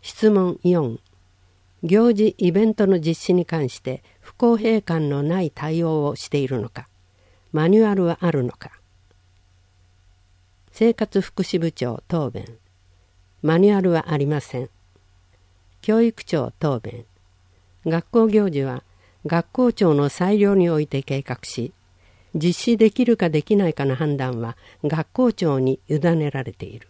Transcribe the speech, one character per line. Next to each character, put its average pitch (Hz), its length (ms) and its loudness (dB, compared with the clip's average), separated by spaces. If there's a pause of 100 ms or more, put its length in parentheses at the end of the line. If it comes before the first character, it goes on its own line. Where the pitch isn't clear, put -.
質 - 280 0
問 185 340 0
四、 165 360 0 (840)
行 214 300 4
事 208 240 2
イ 180 140 2
ベ 202 140 2
ン 220 80 2
ト 202 140 0
の 185 120 2
実 160 280 -4
施 185 60 2
に 175 120 2
関 151 240 -4
し - 100 -14
て - 240 -10 (180)
不 - 140 -20
公 233 220 2
平 220 240 0
感 160 280 -2
の 139 140 -2
な 170 180 -2
い 156 100 -4
対 160 320 -4
応 156 220 0
を 143 100 -4
し - 140 -14
て 147 80 -2
い 139 100 -2
る 127 120 -4
の 117 100 -8
か、 - 180 -18 (640)
マ 156 160 0
ニ 208 120 6
ュ 220 100 4
ア 202 60 0
ル 190 80 0
は 170 180 -2
あ 170 100 0
る 139 120 -2
の 123 80 -4
か。 - 200 -20 (2000)
生 226 220 2
活 202 280 -2
福 - 220 -6
祉 180 160 -2
部 165 120 -2
長 120 360 -6
答 151 220 -2
弁。 117 280 -12 (840)
マ 156 160 2
ニ 202 140 6
ュ 202 60 2
ア 190 40 0
ル 180 100 2
は 165 200 -2
あ 151 60 0
り 139 100 0
ま 147 140 -2
せ - 180 -10
ん。 127 100 -10 (1120)
教 220 200 2
育 233 220 0
長 123 360 -2
答 139 200 -2
弁。 110 260 -14 (800)
学 165 240 -2
校 226 180 4
行 208 220 2
事 143 140 -2
は 127 200 -6 (420)
学 165 260 -2
校 247 220 2
長 170 200 2
の 143 160 2
裁 196 280 0
量 202 180 4
に 175 140 4
お 156 100 0
い 151 80 -2
て 135 160 -6
計 139 180 -4
画 - 220 -10
し、 - 300 -10 (600)
実 170 200 0
施 233 240 0
で 214 140 6
き 254 140 0
る 233 120 2
か 175 120 0
で 151 140 0
き 214 120 0
な 196 120 4
い 156 60 0
か 139 120 -4
の 135 100 0
判 147 220 -2
断 127 220 -4
は 113 180 -8 (260)
学 156 280 -4
校 247 220 2
長 143 260 0
に 131 280 0
委 151 120 -2
ね 160 320 0
ら 135 120 -8
れ 104 100 -12
て - 120 -14
い 101 140 -18
る。 - 100 -20